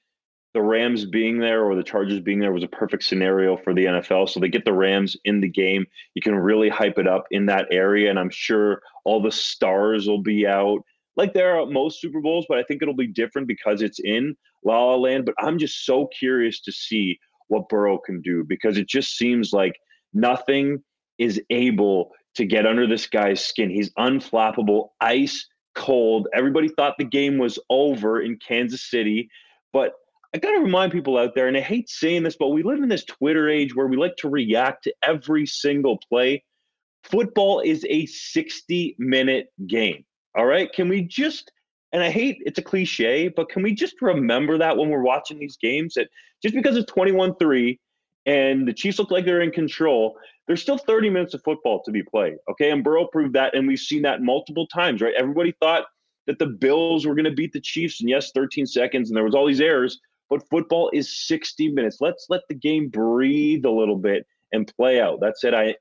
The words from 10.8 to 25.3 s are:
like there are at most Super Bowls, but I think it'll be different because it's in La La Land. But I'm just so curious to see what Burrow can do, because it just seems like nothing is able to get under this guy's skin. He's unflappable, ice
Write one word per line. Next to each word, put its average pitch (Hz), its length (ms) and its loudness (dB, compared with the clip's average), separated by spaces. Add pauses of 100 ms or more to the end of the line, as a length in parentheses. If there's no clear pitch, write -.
like 196 180 0
there 180 220 2
are 160 80 0
at 123 60 -8
most 143 320 -2
Super 156 200 -8
Bowls, 165 260 -2
but 139 100 0
I 123 60 0
think 143 180 -6
it'll 147 140 -2
be 127 120 0
different 117 400 -2
because 107 340 -2
it's 104 180 -4
in 120 360 -2 (280)
La 113 220 4
La 127 100 4
Land. 131 300 0
But 143 140 -4
I'm 156 200 -2
just - 260 -6
so 139 220 2 (100)
curious 123 440 0
to 98 100 -12
see 98 480 -4 (280)
what 104 220 -2
Burrow 101 280 2
can 90 240 -8
do, 85 220 -2
because 95 340 -2
it 98 100 -2
just - 300 -4
seems 120 340 0
like 95 280 0 (340)
nothing 139 680 0 (340)
is 110 320 0
able 104 640 2 (240)
to 120 100 0
get 107 200 2
under 117 220 2
this 110 200 0
guy's 101 360 0
skin. 107 260 -2
He's 98 260 -2
unflappable, 110 960 0 (120)
ice 127 460 0 (280)